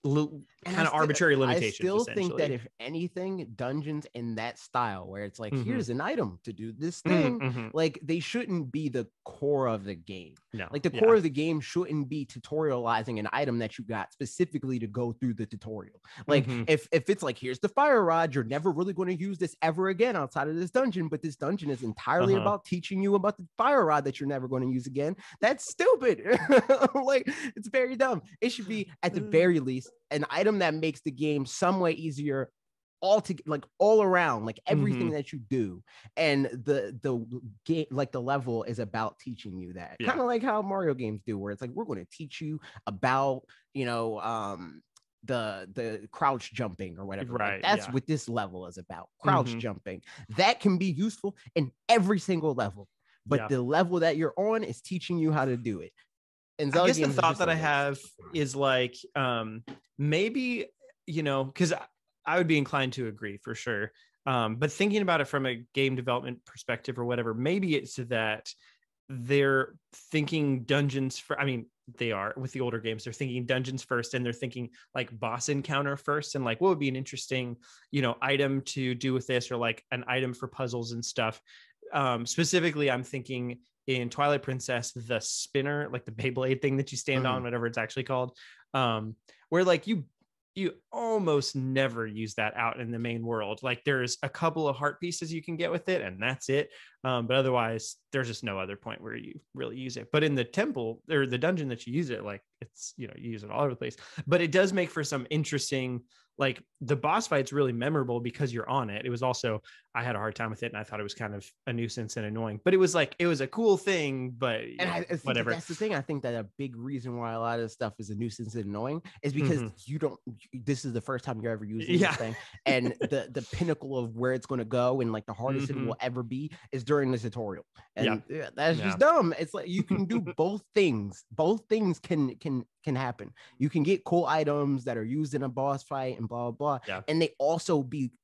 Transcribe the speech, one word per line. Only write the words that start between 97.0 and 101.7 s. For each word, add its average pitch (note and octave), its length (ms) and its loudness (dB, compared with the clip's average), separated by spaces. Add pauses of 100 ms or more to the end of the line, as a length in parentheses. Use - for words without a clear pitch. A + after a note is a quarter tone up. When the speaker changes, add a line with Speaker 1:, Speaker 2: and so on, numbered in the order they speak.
Speaker 1:
Um, B2 240 0
but B2+ 80 2
otherwise, A#2+ 640 2 (160)
there's C3 140 0
just A#2 160 -8
no G2+ 140 -4
other F#2+ 200 -6
point - 240 -12
where A2+ 140 -10
you - 240 -12 (140)
really B2+ 240 -8
use B2+ 200 -8
it. A#2 140 -12
But D3+ 120 4
in D3 100 4
the B2 120 2
temple C#3+ 640 -4
or C#3 160 4
the B2 100 -2
dungeon D#3 300 2
that A#2+ 180 -6